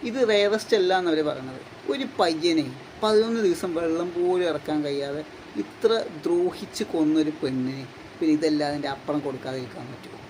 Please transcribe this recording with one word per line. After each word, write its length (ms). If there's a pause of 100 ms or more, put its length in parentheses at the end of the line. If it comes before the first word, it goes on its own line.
ഇത് 100 (120)
റേറസ്റ്റ് 480
അല്ല 220
എന്നവർ 280
പറയുന്നത്. 320 (320)
ഒരു 120 (160)
പയ്യനെ 440 (380)
പതിനൊന്ന് 460
ദിവസം 300
വെള്ളം 380
പോലും 340
ഇറക്കാൻ 360
കഴിയാതെ 360 (400)
ഇത്ര 280 (340)
ദ്രോഹിച്ച് 680
കൊന്നൊരു 500
പെണ്ണിന് 420 (340)
പിന്നെ 200
ഇതല്ലാതെ 340
അതിൻ്റെ 220
അപ്പുറം 320
കൊടുക്കാതിരിക്കാൻ 680
പറ്റുമോ? 260 (120)